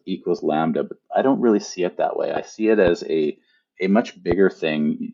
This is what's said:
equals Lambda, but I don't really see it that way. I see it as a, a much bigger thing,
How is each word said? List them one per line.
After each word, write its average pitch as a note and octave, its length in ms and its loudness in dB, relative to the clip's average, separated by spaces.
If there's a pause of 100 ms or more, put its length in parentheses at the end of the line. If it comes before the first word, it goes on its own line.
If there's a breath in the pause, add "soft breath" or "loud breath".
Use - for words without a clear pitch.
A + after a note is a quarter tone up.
equals F2+ 380 -4
Lambda, D#2 400 0
but - 140 -10 (180)
I G#2 60 2
don't C3+ 180 2
really A2 200 4
see F#2 240 -6
it F2 140 -4
that D2+ 200 -2
way. D#2 160 -2
I - 80 -4
see - 260 -4
it A2 120 4
as E2+ 240 4
a, D#2+ 340 -2 (420)
a F#2 80 -2
much G#2+ 340 0
bigger F2+ 280 2
thing, D#2 640 -4